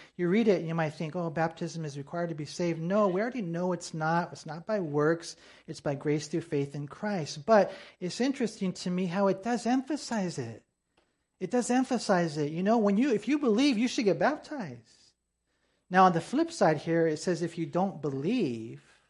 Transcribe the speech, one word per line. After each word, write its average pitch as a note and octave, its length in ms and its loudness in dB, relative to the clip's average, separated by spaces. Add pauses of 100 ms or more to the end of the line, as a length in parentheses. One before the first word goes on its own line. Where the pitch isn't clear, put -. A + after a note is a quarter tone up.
(160)
you F3+ 120 -2
read G#3+ 180 4
it F#3 140 4
and D#3+ 80 -6
you E3 80 -4
might D#3+ 180 0
think, D#3 220 -8
"Oh, E3+ 120 -2
baptism E3 560 -4
is C#3+ 140 -8
required E3+ 300 -6
to D#3+ 80 -6
be D3+ 80 -8
saved." E3 360 -4
No, G3 280 2
we F3+ 120 0
already A#3+ 220 -4
know F3 300 -2
it's E3+ 200 -8
not. E3 380 0
It's - 160 -16
not D#3+ 220 -12
by G#3+ 100 0
works. D#3+ 560 0 (320)
It's D#3 140 -12
by C#3+ 160 -2
grace D3+ 320 -2
through E3 140 -4
faith C#3 340 -4
in C#3+ 100 -8
Christ. F3+ 580 -6
But G#3+ 280 6 (260)
it's F3+ 220 -6
interesting A#3 540 -2
to - 160 -6
me F3+ 160 0
how G3 200 2
it F#3+ 160 2
does A#3 240 -2
emphasize A#3+ 720 -2
it. A2+ 240 -8 (800)
It F#3 100 -6
does B3 220 0
emphasize G3+ 680 2
it. D3+ 140 -2
You E3+ 100 -4
know, A3 160 4
when G3+ 200 4
you, C4+ 140 4
if G#3 140 0
you D4 140 2
believe, B3+ 380 4
you B3 100 2
should C4+ 160 -2
get E3 160 2
baptized. A#3 580 -2 (1120)
Now, F#3 140 8
on F3+ 80 8
the E3 80 2
flip E4 320 -2
side D#3+ 240 4
here, E3 320 2
it D3+ 100 0
says E3+ 240 -2
if E3+ 160 -6
you E3 80 -2
don't E3+ 340 -2
believe, C#3 800 -2 (300)